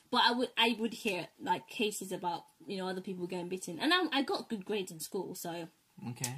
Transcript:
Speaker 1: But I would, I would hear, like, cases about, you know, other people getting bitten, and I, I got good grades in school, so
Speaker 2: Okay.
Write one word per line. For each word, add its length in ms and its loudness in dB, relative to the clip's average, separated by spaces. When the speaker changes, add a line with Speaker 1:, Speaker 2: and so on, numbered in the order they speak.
Speaker 1:
But 140 6
I 80 8
would, 240 2
I 240 6
would 140 2
hear, 340 -2
like, 280 0
cases 420 -2
about, 340 -2
you 120 -4
know, 100 -2
other 120 -2
people 280 -4
getting 200 -4
bitten, 300 -6
and 160 4
I, 180 4
I 100 4
got 260 -2
good 160 -4
grades 260 -2
in 100 -12
school, 360 -6
so 320 -6
Speaker 2:
Okay. 280 -4